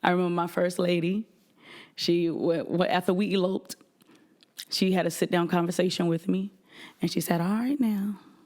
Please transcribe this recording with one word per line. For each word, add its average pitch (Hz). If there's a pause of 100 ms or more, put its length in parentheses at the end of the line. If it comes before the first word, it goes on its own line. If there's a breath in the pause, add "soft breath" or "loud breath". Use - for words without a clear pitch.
I 180
remember 180
my 170
first 180
lady, 180 (720 loud breath)
she 170
w-, 160
w-, -
after 180
we 185
eloped, 190 (960 loud breath)
she 185
had 180
a 170
sit-down 170
conversation 175
with 165
me, 190 (500 loud breath)
and -
she 175
said, 170
All 170
right 240
now 208 (300 loud breath)